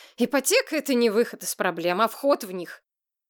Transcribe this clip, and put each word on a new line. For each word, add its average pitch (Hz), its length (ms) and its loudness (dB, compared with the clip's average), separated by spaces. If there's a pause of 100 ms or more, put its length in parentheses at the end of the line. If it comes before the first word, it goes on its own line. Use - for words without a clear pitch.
(180)
"Ипотека — 277 600 2
это 285 160 -2
не 240 160 4
выход 220 340 -2
из - 120 -6
проблем, 180 460 0
а 226 60 4
вход 277 360 0
в 190 80 -12
них". 180 300 -10 (480)